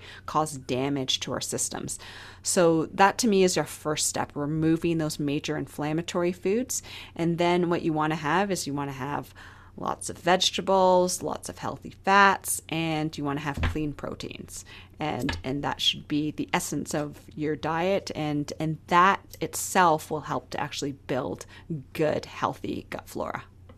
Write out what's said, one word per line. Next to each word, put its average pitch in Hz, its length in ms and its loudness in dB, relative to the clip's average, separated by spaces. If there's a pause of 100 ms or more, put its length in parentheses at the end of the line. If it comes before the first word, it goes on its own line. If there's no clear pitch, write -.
(260)
cause 151 260 0
damage 131 680 -2
to - 120 -6
our - 80 -2
systems. - 580 -4 (440)
So 165 440 4
that 196 320 4
to 247 100 2
me 196 140 6
is 180 140 4
your 156 80 2
first - 420 -4
step, 127 280 -2
removing 160 640 2
those 156 200 -2
major 151 380 -2
inflammatory 156 760 -2
foods. 196 500 -2 (340)
And 165 220 0
then 175 300 4
what 175 140 0
you 165 100 0
wanna 156 220 0
have 165 380 0
is - 140 -4
you 139 80 -4
wanna 143 180 -4
have 135 420 -8 (420)
lots - 320 -6
of - 100 -10
vegetables, 185 1040 4
lots - 260 -6
of - 100 -12
healthy - 320 -8 (140)
fats, 196 640 4
and 156 500 -2
you 143 60 -4
wanna 143 160 0
have 147 200 -4
clean 156 320 0
proteins. - 720 -10 (340)
And, - 460 -2
and 139 180 -2
that 135 180 -4
should - 280 -2
be 151 220 0
the - 220 -6
essence - 420 -2
of 147 260 -4 (140)
your 151 220 -2
diet, 170 580 -2
and, 147 440 -2
and 156 280 -2
that 185 340 6 (200)
itself 165 720 2
will 156 120 -4
help 143 280 -6
to - 100 -4
actually 143 320 -4
build 135 520 -4 (480)
good, - 320 0
healthy - 640 -6
gut - 200 -10
flora. - 360 -8 (340)